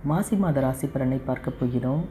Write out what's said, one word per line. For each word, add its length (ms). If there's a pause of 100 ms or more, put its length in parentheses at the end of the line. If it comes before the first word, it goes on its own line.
மாசி 320
மாத 260
ராசி 260
பலனை 320
பார்க்க 320
போகிறோம். 600